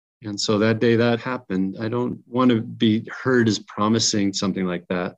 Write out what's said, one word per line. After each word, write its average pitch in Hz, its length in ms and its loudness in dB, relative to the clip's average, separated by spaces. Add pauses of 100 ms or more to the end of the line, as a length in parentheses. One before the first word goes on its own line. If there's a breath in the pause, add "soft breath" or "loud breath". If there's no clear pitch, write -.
(220)
And 104 160 -8
so 107 200 0
that 113 220 2
day 117 160 4
that 117 240 2
happened, 95 600 -4
I 110 80 -4
don't 120 380 -4
want 123 240 2
to 113 100 4
be 113 500 0
heard 123 380 2
as 101 100 2
promising 104 760 0
something 95 340 -2
like 87 220 -6
that. 92 300 -4